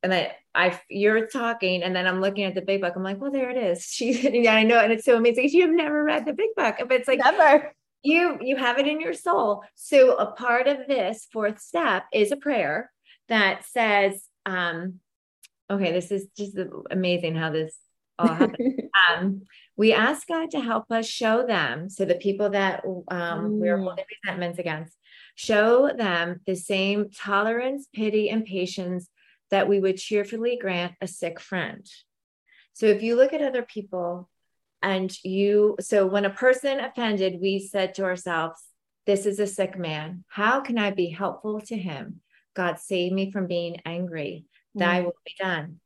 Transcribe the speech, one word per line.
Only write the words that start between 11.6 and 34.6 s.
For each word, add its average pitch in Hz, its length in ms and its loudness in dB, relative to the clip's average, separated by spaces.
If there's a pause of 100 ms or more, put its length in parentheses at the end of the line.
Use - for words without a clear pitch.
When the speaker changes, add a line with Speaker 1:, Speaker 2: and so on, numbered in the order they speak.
Speaker 1:
step 269 520 -2
is 214 200 2
a 285 40 -2
prayer 226 540 -2 (380)
that 208 380 2
says, 202 600 0 (200)
um, 180 540 -4 (720)
okay, 196 220 0
this 180 180 -2
is 190 260 -4
just 202 200 -10 (340)
amazing 175 460 0
how 160 140 -2
this 160 260 -4 (420)
all 233 160 4
happened. 262 220 2 (300)
Speaker 2:
<laughs> - 40 -18 (260)
Speaker 1:
Um, 196 260 -2 (340)
"We 214 160 6
ask 269 340 2
God 330 260 -4
to 302 80 -4
help 226 300 -4
us 226 160 -2
show 233 400 0
them," 160 420 -2
so 196 160 -4
the 175 120 2
people 196 340 0
that, 196 320 0 (280)
um, 180 500 -4
we're 208 180 2
Speaker 2:
Mm. 190 60 -2
Speaker 1:
holding 180 200 -6 (200)
resentments 180 340 -6
against, 160 380 -8 (400)
"show 233 560 4
them 180 540 -2
the 190 100 -2
same 202 540 -2
tolerance, 233 840 -2
pity, 214 340 0
and 220 160 -2
patience 180 640 -6 (420)
that 196 180 2
we 202 100 4
would 190 200 0
cheerfully 226 640 -4
grant 175 400 -4
a 190 60 -6
sick 170 320 -8
friend." - 480 -8 (840)
So - 140 -2
if 208 160 4
you 226 120 0
look 269 180 6
at 311 100 -2
other 262 200 -2
people 180 640 -8 (540)